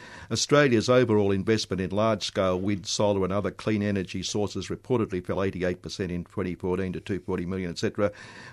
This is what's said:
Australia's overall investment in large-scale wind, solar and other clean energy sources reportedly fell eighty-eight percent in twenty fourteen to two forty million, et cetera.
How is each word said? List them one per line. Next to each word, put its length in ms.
Australia's 580
overall 440
investment 480
in 100
large-scale 720
wind, 260
solar 380
and 80
other 180
clean 320
energy 400
sources 460
reportedly 560
fell 180
eighty-eight 400
percent 300
in 120
twenty 300
fourteen 380
to 80
two 200
forty 260
million, 240
et 80
cetera. 320